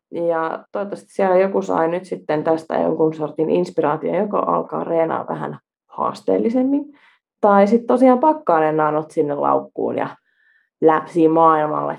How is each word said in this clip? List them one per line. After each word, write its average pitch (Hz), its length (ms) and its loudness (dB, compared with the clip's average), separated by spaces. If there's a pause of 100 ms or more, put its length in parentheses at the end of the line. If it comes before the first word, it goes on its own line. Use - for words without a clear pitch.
(120)
Ja 165 600 -4
toivottavasti 202 420 -10
siellä 190 240 2
joku 190 240 2
sai 180 260 0
nyt 180 180 -4
sitten 156 380 -4
tästä 160 340 -2
jonkun 160 360 0
sortin 156 360 -6
inspiraation, 165 680 -2
joko 202 220 -2
alkaa 165 460 -4
reenaa 160 460 -2
vähän 151 280 -8 (300)
haasteellisemmin, 254 1000 -2 (560)
tai 202 260 6
sit 233 200 0
tosiaan 254 320 4
pakkaa 302 400 2
ne 156 120 2
nanot 156 400 -2
sinne 147 240 -2
laukkuun 135 600 -2
ja 110 120 -4 (720)
läpsii 160 460 2
maailmalle 151 720 2